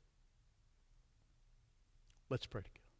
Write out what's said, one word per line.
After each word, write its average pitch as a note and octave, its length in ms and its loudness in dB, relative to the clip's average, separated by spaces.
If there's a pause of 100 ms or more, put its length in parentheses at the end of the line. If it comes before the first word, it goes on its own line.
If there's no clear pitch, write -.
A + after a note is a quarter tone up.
(2250)
Let's - 180 10
pray G#2+ 140 4
together. - 160 -4 (240)